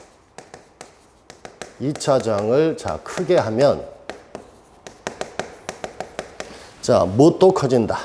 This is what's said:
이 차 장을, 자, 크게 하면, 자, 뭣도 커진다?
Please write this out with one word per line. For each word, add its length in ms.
이 160
차 240
장을, 580
자, 260
크게 340
하면, 460
자, 220
뭣도 480
커진다? 520